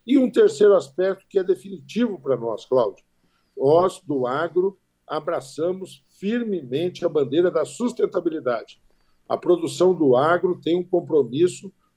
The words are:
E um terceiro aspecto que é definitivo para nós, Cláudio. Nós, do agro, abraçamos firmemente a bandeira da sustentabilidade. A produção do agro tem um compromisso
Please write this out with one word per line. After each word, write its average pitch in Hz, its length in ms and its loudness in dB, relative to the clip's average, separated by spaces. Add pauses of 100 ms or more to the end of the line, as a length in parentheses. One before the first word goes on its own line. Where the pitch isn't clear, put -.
E 277 120 4
um 254 120 2
terceiro 208 440 6
aspecto 185 540 -2
que 196 100 -2
é 185 60 0
definitivo 190 760 -4
para 135 160 -2
nós, 113 300 -8
Cláudio. 117 380 -2 (520)
Nós, 170 440 2
do 131 260 -4
agro, 165 500 -2 (300)
abraçamos 165 1000 -8
firmemente 175 960 -6
a 170 40 0
bandeira 156 420 2
da 156 140 -2
sustentabilidade. 165 1160 -4 (460)
A 117 80 -2
produção 165 580 2
do 139 220 4
agro 170 440 0
tem 165 160 -2
um 180 80 -4
compromisso 160 880 0 (240)